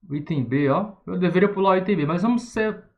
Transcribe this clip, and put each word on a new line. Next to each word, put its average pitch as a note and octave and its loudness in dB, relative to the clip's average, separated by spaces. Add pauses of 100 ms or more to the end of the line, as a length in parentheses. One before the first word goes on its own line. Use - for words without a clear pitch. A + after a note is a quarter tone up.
o C#3 -8
item D3 -4
B, C#3 0
ó. F3 0
Eu F3+ -6
deveria F3+ 2
pular G3 2
o F#3 4
item F#3+ 0
B, D3 0
mas E3 -2
vamos A#3 0
ser G#3+ -4 (140)